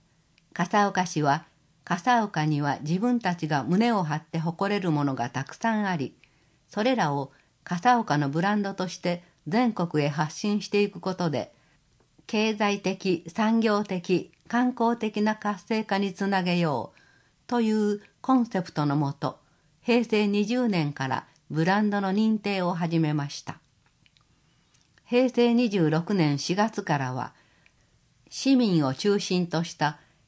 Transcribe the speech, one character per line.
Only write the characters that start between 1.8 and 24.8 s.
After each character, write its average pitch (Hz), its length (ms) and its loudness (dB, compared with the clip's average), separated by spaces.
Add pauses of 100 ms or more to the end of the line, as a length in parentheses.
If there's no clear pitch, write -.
笠 226 400 2
岡 160 220 -2
に 147 160 0
は 139 200 -2
自 160 160 -2
分 240 220 0
た 180 140 -2
ち 165 140 -6
が 147 160 0
胸 208 280 2
を 196 120 0
張 151 120 -4
っ 156 80 -10
て - 140 -6
誇 170 340 -2
れ 202 80 0
る 185 100 0
も 147 140 2
の 139 100 0
が 120 160 -4
た 131 140 -6
く - 100 -14
さ 226 200 -2
ん 214 120 -2
あ 185 100 -2
り、 135 180 -6 (540)
そ - 140 -4
れ 254 140 2
ら 170 160 2
を 139 200 -4 (320)
笠 240 340 2
岡 180 200 0
の 143 120 0
ブ 156 100 -2
ラ 202 140 2
ン 208 80 0
ド 196 120 -6
と 185 140 -4
し - 100 -12
て 175 240 -4 (240)
全 226 260 2
国 170 320 0
へ 147 40 0
発 151 300 -4
信 208 220 0
し - 80 -10
て 208 140 2
い 202 80 0
く 175 100 -16
こ 185 140 -4
と 180 140 -2
で、 135 240 -4 (720)
経 220 280 0
済 202 260 0
的、 190 480 -2
産 226 320 2
業 214 240 2
的、 180 480 -2 (160)
観 247 240 0
光 233 260 0
的 214 240 -2
な 214 140 2
活 208 280 -6
性 220 200 -2
化 196 140 -2
に 196 160 -2
つ 196 120 -2
な 196 160 2
げ 175 160 2
よ 147 380 -2
う - 40 -20 (460)
と 240 140 0
い 214 340 2
う 208 60 -6 (200)
コ 262 140 2
ン 247 120 4
セ 190 160 -2
プ - 100 -12
ト 151 140 0
の 143 100 2
も 143 160 0
と、 - 260 -6 (440)
平 240 220 2
成 214 220 2
二 208 200 2
十 240 220 0
年 160 240 0
か 135 160 -6
ら - 180 -4 (240)
ブ 151 140 0
ラ 185 180 2
ン 208 80 2
ド 202 100 0
の 196 120 -2
認 220 260 2
定 202 240 -2
を 175 100 0
始 170 260 -2
め 156 140 2
ま 147 160 -2
し - 140 -14
た。 - 180 -14 (1400)